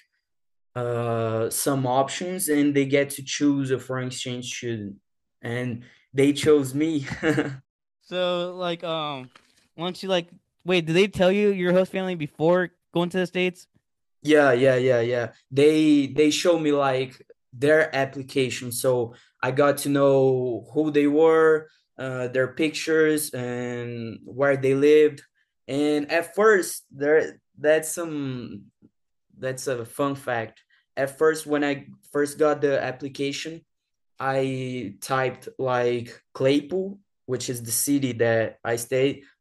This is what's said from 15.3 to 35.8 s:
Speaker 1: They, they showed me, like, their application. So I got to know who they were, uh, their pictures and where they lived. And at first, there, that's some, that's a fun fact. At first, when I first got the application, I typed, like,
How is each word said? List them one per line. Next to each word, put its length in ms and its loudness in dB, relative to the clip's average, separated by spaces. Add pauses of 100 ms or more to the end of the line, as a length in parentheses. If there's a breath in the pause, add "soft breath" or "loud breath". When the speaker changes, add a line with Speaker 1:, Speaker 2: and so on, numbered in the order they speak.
Speaker 1:
They, 560 4
they 240 2
showed 320 2
me, 80 2
like, 500 0 (320)
their 440 2
application. 760 -4
So 440 -2 (280 loud breath)
I 80 -2
got 280 2
to 100 -6
know 840 2
who 200 0
they 160 4
were, 580 4 (320 soft breath)
uh, 300 -6
their 260 0
pictures 800 0
and 880 -8
where 320 0
they 180 2
lived. 480 6 (440)
And 460 -2
at 240 -2
first, 560 2
there, 480 0 (180)
that's 320 2
some, 760 -8 (720)
that's 300 -8
a 180 -6
fun 300 -4
fact. 480 -6 (340)
At 220 -4
first, 280 2
when 180 0
I 220 -4 (260)
first 260 -2
got 220 2
the 200 0
application, 840 -8 (580)
I 800 -4
typed, 480 -4 (100)
like, 640 -2 (120)